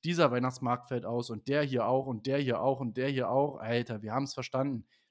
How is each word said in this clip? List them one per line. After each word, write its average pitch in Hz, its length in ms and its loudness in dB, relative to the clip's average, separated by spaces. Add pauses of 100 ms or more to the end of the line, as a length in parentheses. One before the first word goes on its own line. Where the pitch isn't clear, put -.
„Dieser 165 260 4
Weihnachtsmarkt 123 580 0
fällt 120 180 -4
aus 120 240 -2
und 110 180 -8
der 143 140 2
hier 127 260 0
auch 131 180 2
und 117 200 -6
der 135 120 2
hier 123 220 2
auch 131 200 2
und 120 160 -4
der 127 120 0
hier 127 220 0
auch.“ 139 280 2
Alter, 117 440 -2
wir 107 100 -6
haben's 135 220 -2
verstanden. 131 520 -2 (240)